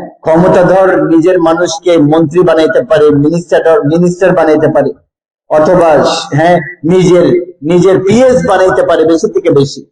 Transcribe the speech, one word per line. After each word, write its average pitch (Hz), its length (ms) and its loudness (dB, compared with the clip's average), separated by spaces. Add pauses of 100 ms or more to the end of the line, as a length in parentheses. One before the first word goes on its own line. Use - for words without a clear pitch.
(220)
ক্ষমতাধর 175 800 2
নিজের 165 380 0
মানুষকে 170 560 -2
মন্ত্রী 160 460 0
বানাইতে 160 400 0
পারে, 151 260 2
মিনিস্টার, 160 760 0
মিনিস্টার 175 480 0
বানাইতে 156 360 0
পারে, 143 220 -2 (600)
অথবা, 165 540 0 (300)
হ্যাঁ, 165 260 0 (240)
নিজের, 175 760 0
নিজের 180 380 2
পিএস 233 480 0
বানাইতে 185 380 0
পারে 160 200 0
বেশি 160 280 -2
থেকে 170 160 -2
বেশি। 143 420 -2